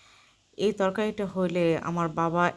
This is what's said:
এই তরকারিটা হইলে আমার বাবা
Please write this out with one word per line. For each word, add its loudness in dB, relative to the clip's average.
এই 2
তরকারিটা -2
হইলে 0
আমার -2
বাবা 0